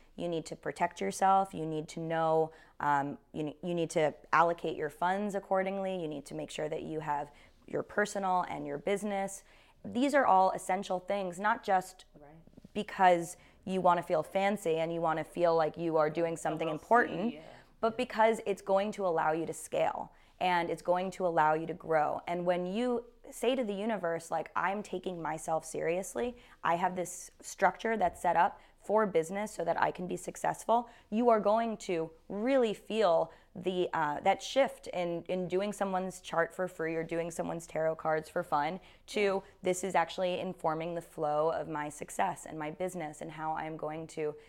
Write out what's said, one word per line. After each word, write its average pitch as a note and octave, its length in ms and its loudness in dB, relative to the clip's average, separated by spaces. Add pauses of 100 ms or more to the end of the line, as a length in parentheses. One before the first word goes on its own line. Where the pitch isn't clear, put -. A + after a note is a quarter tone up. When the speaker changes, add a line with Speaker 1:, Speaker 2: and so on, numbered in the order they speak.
(160)
Speaker 1:
you E3+ 120 -4
need E3 180 -4
to D#3 100 -10
protect - 440 -4
yourself, G3 540 2
you D#3+ 100 -4
need D#3 240 -4
to - 120 -10
know, D#3+ 500 2 (300)
um, C#3+ 360 0 (160)
you D3+ 120 -4
ne-, D3 180 -6
you F3 120 -2
need E3 160 0
to D3+ 220 4 (200)
allocate E3+ 440 4
your D3+ 140 -4
funds F#3+ 440 -2
accordingly, F#3+ 680 -2
you D#3+ 80 -4
need - 180 -10
to D#3 80 -12
make D#3 160 -8
sure D3+ 180 -4
that D3+ 140 -6
you D#3 180 -6
have D3 300 -4 (360)
your D3 160 -4
personal G3 680 0
and D3 160 -8
your C#3+ 120 -6
business. G3 680 -4 (400)
These A#3+ 300 0
are C4+ 120 6
all F#3+ 240 6
essential F#3 480 -2
things, F#3 400 -4
not G#3+ 240 0
just F#3 420 0 (160)
Speaker 2:
Right. D3 120 -20 (420)
Speaker 1:
because F3+ 640 6 (280)
you F#3 160 0
wanna F3 220 6
feel E3 200 2
fancy G3 560 2
and E3 140 0
you E3+ 80 -2
wanna D#3+ 240 0
feel E3+ 300 2
like D#3 220 2
you E3 200 0
are D#3 140 4
doing E3 260 0
something D#3+ 320 -2
Speaker 2:
L D#3 60 -2
L D3+ 40 -6
C, - 40 -14
Speaker 1:
important, A3+ 520 2
Speaker 2:
yeah. D3+ 60 -16 (400)
Speaker 1:
but A3+ 160 2
because A3+ 500 4
it's G3 160 -2
going G3 300 0
to G3+ 140 -4
allow D#3+ 260 2
you E3 140 -2
to D#3+ 60 -6
scale - 600 -4 (280)
and F3 300 0
it's E3 120 -6
going F3+ 280 0
to F#3 160 -2
allow D#3 280 6
you D#3+ 120 -2
to E3 80 -4
grow. D3+ 520 2
And F3 200 -2
when F3+ 180 2
you A#3 400 -2 (260)
say B3+ 240 0
to B3+ 100 0
the G3+ 100 -4
universe, F#3 560 -2
like, D#3+ 240 -4
"I'm G3 280 0
taking F3+ 380 -6
myself D#3+ 440 -2
seriously, F#3+ 720 -4 (260)
I E3+ 140 2
have F3+ 200 0
this - 340 -8 (120)
structure G3 540 0
that's F3+ 260 -2
set E3+ 140 2
up F3+ 240 2 (200)
for G#3+ 240 2
business G3 480 -2
so E3+ 120 -6
that E3 180 0
I D#3 80 2
can F3+ 160 -8
be F3 100 -6
successful," G#3+ 720 -2 (220)
you A#3 180 2
are A3 120 6
going G#3+ 380 2
to E3 320 -4 (180)
really A3+ 440 2
feel F3 600 2 (240)
the, F3+ 360 0
uh, D3+ 280 0
that G3 200 2
shift - 480 0
in, E3+ 400 -4
in F3+ 200 -4
doing F#3+ 240 -2
someone's F#3+ 480 -4
chart - 340 0
for F#3 140 -2
free D#3+ 260 -4
or E3 80 -2
doing E3 260 -4
someone's E3+ 380 -6
tarot D#3+ 300 -2
cards D#3 320 -2
for F3 160 -2
fun D#3 340 -2 (300)
to, - 120 -2
Speaker 2:
Yeah. G3 300 0 (120)
Speaker 1:
"This F3+ 200 0
is F#3 140 0
actually F3+ 420 0
informing E3+ 560 -4
the E3+ 80 -6
flow D#3 480 0
of D#3 180 -2
my D3+ 200 -4
success - 580 -4
and D#3+ 100 -12
my D#3 140 -6
business E3+ 500 -6
and D#3+ 120 -10
how D#3 240 -4
I'm D#3+ 200 -6
going D#3+ 320 -8
to D3+ 280 -4 (120)